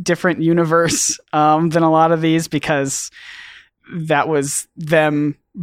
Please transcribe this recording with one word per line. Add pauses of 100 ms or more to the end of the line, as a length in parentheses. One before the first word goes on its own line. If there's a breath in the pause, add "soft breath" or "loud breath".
different
universe, (140)
um,
than
a
lot
of
these,
because (800 loud breath)
that
was
them (280)